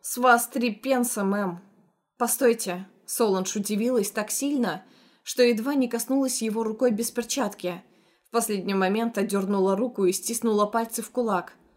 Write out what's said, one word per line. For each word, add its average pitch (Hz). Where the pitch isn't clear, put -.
«С -
вас 247
три 240
пенса, 247
мэм». 196
«Постойте», 233
Соланж 190
удивилась 214
так 214
сильно, 254
что -
едва 240
не 254
коснулась 254
его 220
рукой 220
без 226
перчатки. 202
В -
последний 208
момент 208
отдёрнула 196
руку 214
и 180
стиснула 220
пальцы 226
в -
кулак. 208